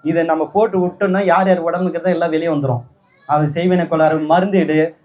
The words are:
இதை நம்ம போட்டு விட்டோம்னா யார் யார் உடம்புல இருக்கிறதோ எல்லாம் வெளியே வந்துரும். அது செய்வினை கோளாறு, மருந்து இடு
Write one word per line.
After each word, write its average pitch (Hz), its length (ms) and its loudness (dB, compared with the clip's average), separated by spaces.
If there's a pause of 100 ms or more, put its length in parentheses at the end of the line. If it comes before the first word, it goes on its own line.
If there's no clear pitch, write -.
இதை 160 280 0
நம்ம 156 240 -2
போட்டு 202 260 0
விட்டோம்னா 190 480 -2
யார் 185 220 2
யார் 175 160 0
உடம்புல 175 180 -2
இருக்கிறதோ 170 300 -2
எல்லாம் 165 180 -2
வெளியே 165 200 -2
வந்துரும். 127 280 -2 (460)
அது 151 260 2
செய்வினை 180 380 0
கோளாறு, 156 260 2 (140)
மருந்து 185 320 2
இடு 151 160 0 (240)